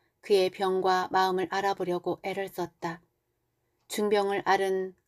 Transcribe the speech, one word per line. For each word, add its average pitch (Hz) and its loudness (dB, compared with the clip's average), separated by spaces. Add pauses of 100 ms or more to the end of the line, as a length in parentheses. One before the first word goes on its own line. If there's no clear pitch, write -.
(200)
그의 190 4
병과 185 0
마음을 185 2
알아보려고 190 -2
애를 190 -6
썼다. 170 -8 (880)
중병을 202 0
앓은 190 0 (140)